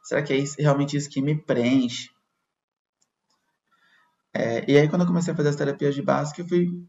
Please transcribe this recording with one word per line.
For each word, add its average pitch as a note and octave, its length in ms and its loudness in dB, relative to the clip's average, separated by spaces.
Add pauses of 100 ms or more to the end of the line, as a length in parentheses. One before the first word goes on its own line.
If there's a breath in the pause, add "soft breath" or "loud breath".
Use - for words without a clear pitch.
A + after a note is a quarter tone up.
Será D3 220 -2
que - 80 -6
é C3+ 60 2
isso, C#3+ 200 -2
realmente C#3+ 380 2
isso C#3+ 140 -4
que C3+ 120 -4
me D3+ 140 0
preenche? B2 760 0 (2250)
É, A#2 380 -2
e C#3+ 60 8
aí, D3+ 100 6
quando F3 140 0
eu F3 60 2
comecei F3 260 0
a - 20 -4
fazer D3 140 2
as C#3+ 80 -2
terapias C#3 360 -2
de C#3 80 -4
base, C#3+ 320 0
que F3 80 -12
eu F3 60 -10
fui F3 220 2 (200)